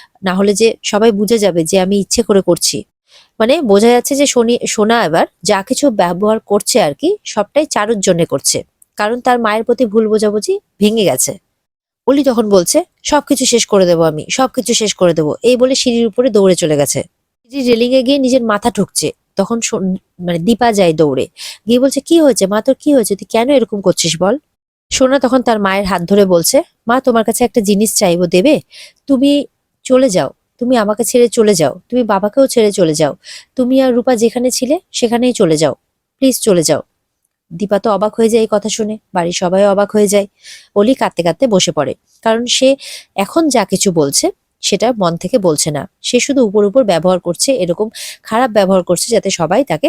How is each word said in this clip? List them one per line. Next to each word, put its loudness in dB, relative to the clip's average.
না -2
হলে 0
যে 2
সবাই 2
বুঝে 0
যাবে 0
যে -2
আমি 0
ইচ্ছে -2
করে 2
করছি।" -2
মানে 2
বোঝা 4
যাচ্ছে 2
যে 2
শনি-, 0
সোনা 0
এবার 0
যা 0
কিছু -2
ব্যবহার 0
করছে -2
আর 0
কি, -4
সবটাই -2
চারুর -2
জন্য 0
করছে, -4
কারণ -2
তার 0
মায়ের -2
প্রতি 0
ভুল 0
বোঝাবুঝি -2
ভেঙে 0
গেছে। 0
অলি 2
তখন 0
বলছে, 2
"সবকিছু -2
শেষ 0
করে 2
দেবো 2
আমি, -2
সবকিছু -2
শেষ -2
করে 0
দেবো," -2
এই 4
বলে 2
সিঁড়ির 0
উপরে 0
দৌড়ে 2
চলে -2
গেছে। -2
সিঁড়ির -4
রেলিংয়ে 2
গিয়ে 0
নিজের 2
মাথা -2
ঠুকছে। -2
তখন -2
সো-, -4
মানে -4
দীপা 2
যায় 2
দৌড়ে, 0
গিয়ে 2
বলছে, 0
"কি 0
হয়েছে 2
মা -2
তোর, 0
কি -4
হয়েছে, 0
তুই -10
কেন -2
এরকম 0
করছিস 0
বল?" 0
সোনা 0
তখন 0
তার 0
মায়ের -2
হাত -2
ধরে 2
বলছে, 2
"মা 2
তোমার 0
কাছে -2
একটা 0
জিনিস 0
চাইবো, 0
দেবে? 2
তুমি 2
চলে 2
যাও, 0
তুমি 0
আমাকে 0
ছেড়ে 2
চলে 2
যাও, 0
তুমি -2
বাবাকেও 0
ছেড়ে 2
চলে 0
যাও, 0
তুমি 0
আর 2
রূপা 0
যেখানে 0
ছিলে -2
সেখানেই 0
চলে 2
যাও, 0
প্লিজ 2
চলে 2
যাও।" 0
দীপা -4
তো -4
অবাক -2
হয়ে 2
যায় 2
এই -2
কথা -2
শুনে, -6
বাড়ির -2
সবাই 2
অবাক 2
হয়ে 2
যায়। 0
অলি 2
কাঁদতে -4
কাঁদতে 0
বসে 0
পড়ে, -4
কারণ -2
সে 2
এখন -2
যা 2
কিছু -2
বলছে 0
সেটা -2
মন -2
থেকে -2
বলছে 0
না, -6
সে -2
শুধু 0
উপর 0
উপর 2
ব্যবহার 0
করছে, -4
এরকম -2
খারাপ -2
ব্যবহার 2
করছে -2
যাতে 0
সবাই 0
তাকে -4